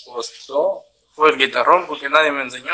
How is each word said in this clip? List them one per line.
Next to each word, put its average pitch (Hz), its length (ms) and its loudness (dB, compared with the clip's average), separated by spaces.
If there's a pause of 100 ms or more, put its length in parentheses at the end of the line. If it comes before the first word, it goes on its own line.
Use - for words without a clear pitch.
costó 135 760 -4 (300)
fue 151 160 4
el 139 80 2
guitarrón, 135 480 2
porque 143 220 -8
nadie 151 220 4
me 139 120 -4
enseñó 127 320 -10